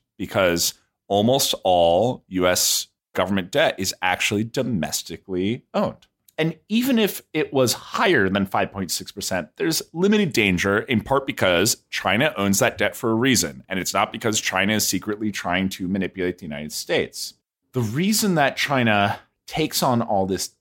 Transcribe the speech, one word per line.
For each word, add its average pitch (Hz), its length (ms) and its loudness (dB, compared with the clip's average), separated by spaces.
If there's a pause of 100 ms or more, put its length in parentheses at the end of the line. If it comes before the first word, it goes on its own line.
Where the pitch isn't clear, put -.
(160)
because 87 580 2 (320)
almost 113 480 2 (100)
all 90 640 4
U 92 180 0
S - 420 0 (260)
government 95 360 0
debt 147 280 2
is 92 240 -4
actually 92 420 0
domestically 98 1300 -4
owned. - 340 -4 (300)
And 160 200 -2 (120)
even 247 300 2
if 202 240 0 (100)
it 156 200 -2
was 131 200 4
higher 175 560 0
than 98 160 0
five 98 280 -2
point 95 180 -6
six - 200 -6
percent, 92 460 -6
there's 165 240 -2 (140)
limited 202 400 2
danger, 98 460 4
in 117 200 0
part 135 260 0
because 95 520 2 (100)
China 110 480 0
owns 98 220 2
that 117 180 2
debt 104 180 0
for 117 160 -2
a 110 40 2
reason. 101 540 0
And 95 100 -6
it's 87 160 -4
not 98 180 0
because 110 260 -2
China 95 360 0
is 104 120 0
secretly 107 460 -4
trying 95 380 -2
to 95 180 -6
manipulate 92 500 -4
the 92 80 -14
United 76 260 -10
States. - 640 -4 (380)
The 127 80 -2
reason 185 540 0
that 143 220 2
China 110 640 2 (260)
takes - 360 -2
on 123 200 2
all 98 240 0
this 95 220 -2 (120)